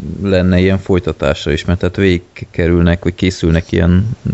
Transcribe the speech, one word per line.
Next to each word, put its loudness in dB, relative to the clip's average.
lenne 2
ilyen 2
folytatásra -2
is, -2
mert 0
tehát -2
végigkerülnek, 0
vagy -4
készülnek -2
ilyen 0